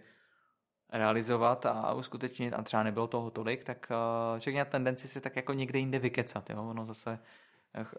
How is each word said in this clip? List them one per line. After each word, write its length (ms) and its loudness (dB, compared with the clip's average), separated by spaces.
realizovat 720 4
a 260 2
uskutečnit 600 -4
a 100 -2
třeba 200 2
nebylo 240 2
toho 240 -2
tolik, 340 -2
tak, 280 -6
eh, 40 -6
člověk 140 -2
měl 100 2
tendenci 440 0
se 120 -4
tak 160 -6
jako 160 -2
někde 260 0
jinde 200 2
vykecat, 520 0
jo, 200 -4
ono 160 -6
zase, 320 -6
eh, 100 -4
ch-, 140 -12